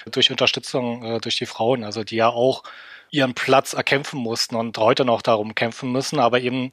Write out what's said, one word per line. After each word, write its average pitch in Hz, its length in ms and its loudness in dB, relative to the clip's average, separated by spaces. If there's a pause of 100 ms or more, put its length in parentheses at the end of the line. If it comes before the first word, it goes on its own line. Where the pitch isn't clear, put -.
(120)
durch 120 180 2
Unterstützung, 123 720 -2
äh, 113 160 -2
durch 113 180 -4
die 117 100 -4
Frauen, 117 360 0
also 104 200 -6
die 113 140 -6
ja 113 100 4
auch 123 340 2 (480)
ihren 131 240 0
Platz - 400 2
erkämpfen 139 460 -2
mussten 117 360 -4
und 113 220 -4
heute 117 280 4
noch 117 180 2
darum 110 320 2
kämpfen 120 360 -4
müssen, 135 280 -2
aber 120 220 4
eben 127 320 -4